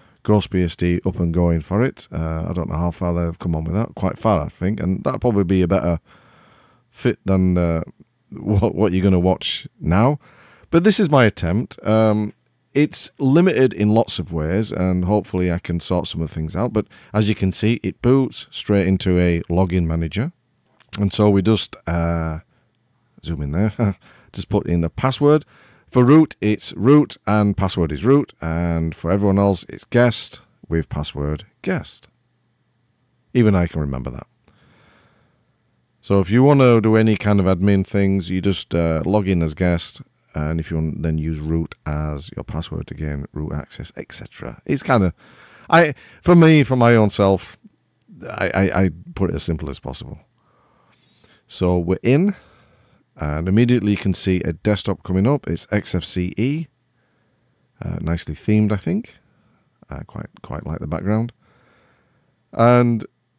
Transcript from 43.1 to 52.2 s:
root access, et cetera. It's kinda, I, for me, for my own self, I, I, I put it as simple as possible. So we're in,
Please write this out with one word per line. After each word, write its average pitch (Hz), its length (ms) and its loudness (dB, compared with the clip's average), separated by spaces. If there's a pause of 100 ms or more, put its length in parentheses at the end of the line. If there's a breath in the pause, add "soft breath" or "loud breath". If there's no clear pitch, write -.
root 76 220 -8
access, - 420 -12
et - 160 -14
cetera. - 540 -14
It's 139 160 -4
kinda, 101 320 2 (560 loud breath)
I, 160 240 4 (300 loud breath)
for 175 100 4
me, 160 300 8
for 127 120 0
my 120 200 6
own 107 160 4
self, 98 480 0 (680)
I, - 220 -4
I, 95 360 0
I 92 40 2 (240)
put 95 160 -2
it - 60 -4
as 78 80 -6
simple 73 260 -4
as 67 80 -8
possible. 67 400 -14 (1300 soft breath)
So 90 320 -2
we're 90 240 -2
in, 170 340 2 (800 soft breath)